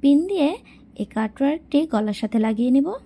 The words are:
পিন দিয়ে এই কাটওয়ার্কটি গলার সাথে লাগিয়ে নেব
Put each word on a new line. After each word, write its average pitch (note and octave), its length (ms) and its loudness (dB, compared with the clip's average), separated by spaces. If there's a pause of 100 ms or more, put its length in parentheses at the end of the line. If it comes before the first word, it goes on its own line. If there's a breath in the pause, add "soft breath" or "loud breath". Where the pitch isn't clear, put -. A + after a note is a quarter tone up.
পিন C#4+ 180 4 (120)
দিয়ে E4 180 0 (520 soft breath)
এই G#3 160 -6
কাটওয়ার্কটি C#4 640 -2 (140)
গলার G#3+ 280 -2
সাথে A3+ 260 -2
লাগিয়ে A3+ 240 0
নেব C#4 180 2 (180)